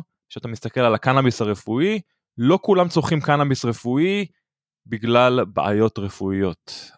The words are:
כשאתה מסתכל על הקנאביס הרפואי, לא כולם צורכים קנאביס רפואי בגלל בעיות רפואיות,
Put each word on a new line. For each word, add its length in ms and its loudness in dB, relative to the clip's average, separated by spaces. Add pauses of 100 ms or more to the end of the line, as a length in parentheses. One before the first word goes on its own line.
(300)
כשאתה 180 -14
מסתכל 320 -8
על 160 4
הקנאביס 460 0
הרפואי, 580 -2 (380)
לא 240 2
כולם 260 2
צורכים 340 -2
קנאביס 440 0
רפואי 600 -2 (640)
בגלל 580 2
בעיות 540 0
רפואיות, 1000 -6